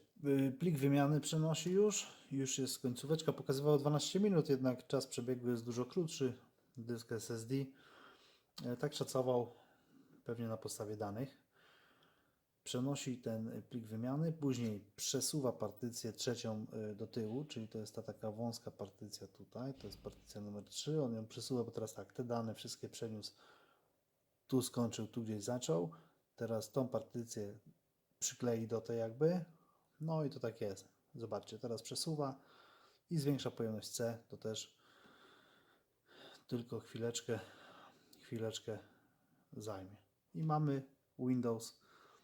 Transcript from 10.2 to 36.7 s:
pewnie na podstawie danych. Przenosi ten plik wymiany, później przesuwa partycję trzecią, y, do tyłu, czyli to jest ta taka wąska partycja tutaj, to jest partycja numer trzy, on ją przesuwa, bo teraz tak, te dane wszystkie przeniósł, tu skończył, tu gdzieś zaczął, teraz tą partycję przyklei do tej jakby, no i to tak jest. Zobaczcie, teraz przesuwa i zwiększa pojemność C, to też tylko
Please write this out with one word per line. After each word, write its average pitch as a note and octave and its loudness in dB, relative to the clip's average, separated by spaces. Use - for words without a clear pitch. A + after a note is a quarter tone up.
pewnie A#2 -2
na A2 0
podstawie G#2+ -6
danych. G#2 -4
Przenosi B2+ -2
ten A2+ -4
plik A#2 -6
wymiany, C3 0
później A#2+ 0
przesuwa B2+ 0
partycję A2+ -4
trzecią, A2 -2
y, G2+ -8
do G#2+ -6
tyłu, A#2+ -2
czyli A2+ -8
to A2+ -8
jest G#2 -8
ta A2 -6
taka A2 -6
wąska A2+ -4
partycja G#2 -10
tutaj, B2+ -10
to A2+ -12
jest - -12
partycja - -12
numer G#2 -8
trzy, D3+ -2
on A#2 0
ją A2 -4
przesuwa, A#2+ -2
bo A2+ -6
teraz A2 -4
tak, G2 -12
te B2+ -4
dane A#2 0
wszystkie - -8
przeniósł, G#2+ -6
tu C3 4
skończył, A#2 0
tu A#2 -6
gdzieś G#2+ -4
zaczął, D#3+ 0
teraz A2+ -2
tą B2+ 2
partycję A2 -4
przyklei A#2 0
do A2+ 0
tej A#2 -2
jakby, D3+ 2
no D#3+ 0
i C#3 0
to B2+ -8
tak A2+ -2
jest. G2 -4
Zobaczcie, A2 -6
teraz A#2 -4
przesuwa C#3+ -2
i E3+ 2
zwiększa C3+ 2
pojemność A2 -2
C, A#2 -2
to C3 -14
też - -6
tylko A#2 -4